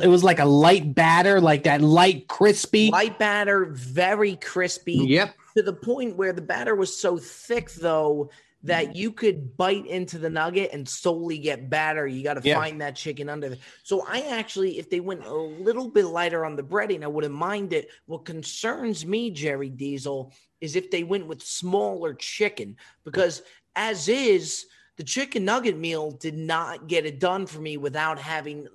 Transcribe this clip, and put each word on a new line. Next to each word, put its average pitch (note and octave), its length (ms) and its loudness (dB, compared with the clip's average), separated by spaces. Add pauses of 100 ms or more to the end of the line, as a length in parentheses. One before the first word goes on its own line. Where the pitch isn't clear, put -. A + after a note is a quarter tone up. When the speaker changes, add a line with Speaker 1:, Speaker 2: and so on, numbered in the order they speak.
Speaker 1:
it F#3 60 6
was F3+ 160 8
like F3 160 6
a C#3+ 60 6
light D3 480 6
batter, F3 480 6
like D3+ 220 6
that D3 180 4
light E3 460 6
crispy. G#3+ 640 4
Speaker 2:
Light G#3 260 2
batter, G3+ 480 2
very F3 720 0
crispy. - 580 -4
Speaker 1:
Yep. E3 400 4 (240)
Speaker 2:
To G#3 60 4
the F#3+ 100 -2
point A#3+ 420 -4
where F#3 180 0
the F3 100 -8
batter G#3+ 320 -2
was F#3+ 200 -2
so F3+ 220 -2
thick, - 540 -8
though, D#3 580 0 (340)
that E3 320 -2
you G#3+ 160 -4
could D#3+ 460 -2
bite F#3+ 300 0
into F3+ 320 -6
the D#3+ 100 -4
nugget E3+ 420 -2
and C#3+ 160 -10
solely E3 520 -4
get C3+ 300 -4
batter. D#3 360 0
You C3 180 -6
gotta C#3+ 200 -2
Speaker 1:
Yeah. D3 160 4
Speaker 2:
find D#3 220 -4
that C#3+ 140 -6
chicken C#3+ 320 -8
under D3 220 -8
the, B2+ 80 -12 (260)
so G3 240 -2
I A3+ 140 -4
actually, A3 560 -4
if E3 140 -10
they F3+ 80 -2
went F3+ 260 -8
a A#2 80 -12
little F#3 560 -2
bit G#3 160 4
lighter E3+ 400 -2
on D#3 100 -6
the C#3+ 80 -6
breading, F#3 400 -2
I D3 40 -6
wouldn't D3 260 -4
mind F#3 400 -4
it. D3+ 140 -2 (180)
What D#3+ 200 -12
concerns F3 800 -6
me, A3 260 -2
Jerry C#3 380 -4
Diesel, C3+ 600 -8 (300)
is D3+ 140 -6
if F#3 160 -4
they F3 120 -2
went F#3 240 -4
with D#3 140 -12
smaller F3+ 720 -4
chicken, A#2+ 640 -4 (280)
because E3 380 0 (340)
as G3 340 -4
is, G#3+ 560 2 (320)
the D#3+ 60 -14
chicken B3+ 420 -4
nugget A3 320 0
meal D#3+ 340 -4
did D3+ 240 -10
not D#3+ 520 -4
get D#3+ 180 0
it C#3+ 140 -8
done F#3 260 0
for D3+ 160 -12
me D#3 160 -8
without D3 420 -2
having, D3 560 -8